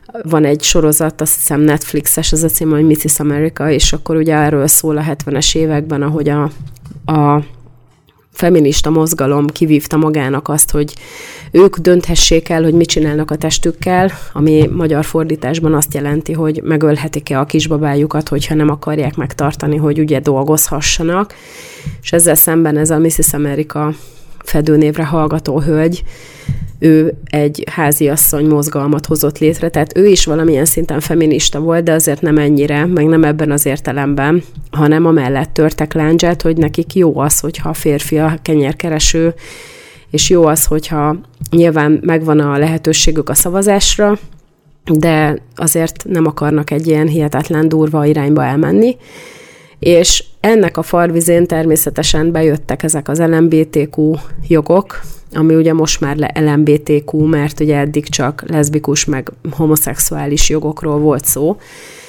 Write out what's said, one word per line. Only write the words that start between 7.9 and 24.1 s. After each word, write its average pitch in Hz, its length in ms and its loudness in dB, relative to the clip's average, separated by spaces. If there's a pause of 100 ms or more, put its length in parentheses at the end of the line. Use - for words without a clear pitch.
feminista 156 580 2
mozgalom 151 580 0
kivívta 156 500 0
magának 147 500 -2
azt, 147 240 -2
hogy 147 220 -2 (580)
ők 190 260 6
dönthessék 170 720 2
el, 160 140 0
hogy 160 100 2
mit 165 140 4
csinálnak 151 440 -2
a 147 40 -2
testükkel, 180 760 0 (220)
ami 156 340 4
magyar 156 380 0
fordításban 160 680 -2
azt 147 200 -2
jelenti, 147 400 -4
hogy 156 300 -2
megölhetik-e 151 760 -2
a 156 60 0
kisbabájukat, 151 840 -2
hogyha 147 260 -2
nem 151 140 2
akarják 151 460 -4
megtartani, 147 600 -4
hogy 151 220 0
ugye 151 200 0
dolgozhassanak. 151 1120 -2 (680)
És - 100 -8
ezzel 170 240 4
szemben 160 420 2
ez 156 120 0
a 156 80 2
Missus 160 360 0
America 151 600 -4 (500)